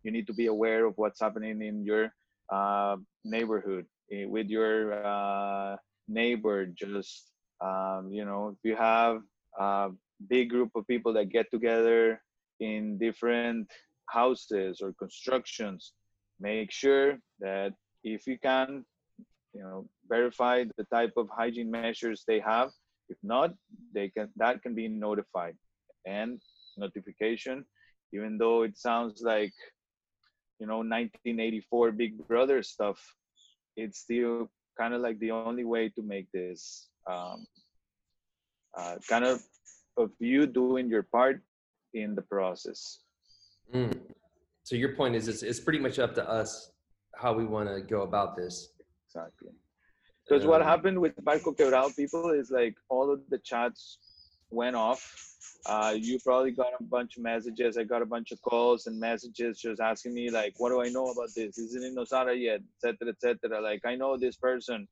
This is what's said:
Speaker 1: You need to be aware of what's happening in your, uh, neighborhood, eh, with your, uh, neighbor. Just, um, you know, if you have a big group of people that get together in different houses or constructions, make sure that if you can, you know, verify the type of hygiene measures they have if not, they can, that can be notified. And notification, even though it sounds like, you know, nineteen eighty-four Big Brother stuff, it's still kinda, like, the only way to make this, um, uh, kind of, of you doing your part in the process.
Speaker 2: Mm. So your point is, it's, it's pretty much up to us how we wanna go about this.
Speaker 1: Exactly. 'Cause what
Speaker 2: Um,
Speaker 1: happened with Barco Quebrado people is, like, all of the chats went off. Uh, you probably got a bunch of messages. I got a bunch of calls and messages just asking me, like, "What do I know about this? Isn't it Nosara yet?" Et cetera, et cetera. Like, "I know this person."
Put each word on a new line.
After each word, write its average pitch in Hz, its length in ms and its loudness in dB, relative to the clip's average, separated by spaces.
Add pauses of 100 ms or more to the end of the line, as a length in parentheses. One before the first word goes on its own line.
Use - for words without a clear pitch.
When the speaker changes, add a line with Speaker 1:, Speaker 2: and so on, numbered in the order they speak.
Speaker 1:
You 110 80 -6
need 113 160 -4
to 117 60 -8
be 117 140 0
aware 113 380 4
of 107 120 0
what's 107 240 -2
happening 107 400 -2
in 107 240 -6
your, 110 280 2 (380)
uh, 101 460 2 (260)
neighborhood, 107 640 -2 (260)
eh, 101 140 -6
with 104 240 -2
your, 110 560 0
uh, 98 720 -2 (320)
neighbor. 110 560 0
Just, 98 640 -10 (300)
um, 95 500 -4
you 104 140 -6
know, 101 320 -6
if 110 120 -2
you 110 60 2
have 113 460 4 (360)
a 98 340 0 (360)
big 123 220 4
group 120 260 2
of 107 100 -4
people 117 280 0
that 104 160 2
get 113 200 2
together 113 720 4 (380)
in 107 380 -4
different 117 760 0 (380)
houses 110 720 0
or 98 180 -6
constructions, 131 920 -4 (480)
make 107 320 -4
sure 139 440 6 (220)
that 98 320 -2 (320)
if 110 240 -6
you 131 100 -4
can, 131 460 0 (720)
you - 100 -16
know, - 240 -12 (220)
verify 123 560 2 (100)
the 110 160 -8
type 117 240 2
of 113 140 0
hygiene 117 420 -4
measures 113 560 -4
they 110 140 2
have 117 280 2 (400)
if - 140 -12
not, 131 300 0 (400)
they 101 160 -2
can, 107 280 -6
that 117 260 0
can 123 100 -6
be 113 140 -4
notified. 104 680 -4 (500)
And 104 360 -6 (360)
notification, 107 880 -6 (480)
even 107 240 -6
though 117 260 4
it 107 140 -2
sounds 117 440 -2
like, 107 320 0 (1040)
you 110 80 -10
know, 110 140 -2
nineteen 113 580 -4
eighty-four 113 520 2
Big 107 220 -2 (140)
Brother 127 360 4
stuff, 101 360 -4 (760)
it's 110 240 -8
still 117 500 0 (300)
kinda, 120 180 -2
like, 117 220 -2
the 110 120 -2
only 113 320 -4
way 113 260 0
to 110 120 -8
make 98 300 -6
this, - 580 -10 (180)
um, 90 380 -8 (1300)
uh, 87 200 -8 (100)
kind 117 180 4
of, 127 160 2 (560)
of 110 220 2
you 131 280 4
doing 127 420 2
your 110 140 2
part 127 380 4 (520)
in 107 220 -6
the 98 60 -4
process. - 800 -4 (720)
Speaker 2:
Mm. 123 260 -2 (640)
So - 120 -4
your 135 200 0
point 127 200 2
is, 110 120 -2
it's, 107 160 -4
it's 123 160 -4
pretty 156 200 0
much 131 200 0
up 120 160 2
to - 120 0
us 107 440 -2 (440)
how 123 180 0
we 113 120 2
wanna 104 360 -2
go 104 200 0
about 98 340 0
this. 90 380 -8 (340)
Speaker 1:
Exactly. - 440 -16 (760)
'Cause 143 180 6
what 160 160 8
Speaker 2:
Um, 156 60 4
Speaker 1:
happened 175 320 4
with 165 180 2
Barco 151 380 0
Quebrado 135 400 6
people 165 360 0
is, 139 180 2
like, 120 260 2 (140)
all 135 220 2
of 139 180 0
the 131 100 -2
chats - 600 -4 (500)
went 120 260 -2
off. 113 260 2 (680)
Uh, 107 300 2
you 120 220 -2
probably 131 320 4
got 123 280 0
a 123 40 -10
bunch 120 340 -4
of 120 60 -10
messages. 117 540 -2
I 113 60 0
got 117 180 0
a 120 40 0
bunch 117 260 -6
of 113 100 -12
calls 120 460 4
and 113 120 -6
messages 117 600 -4
just 113 200 -6
asking 113 340 -2
me, 120 160 -4
like, 107 300 0
"What 120 100 2
do 123 120 4
I 123 80 0
know 131 200 -2
about 120 260 -4
this? 110 220 -4
Isn't 117 260 -8
it 127 120 -8
Nosara 127 440 0
yet?" 110 220 0
Et - 220 -20
cetera, 117 260 -2
et 110 120 -8
cetera. 113 400 0
Like, 107 240 -2
"I 120 100 -2
know 135 220 0
this 123 180 0
person." 120 560 -2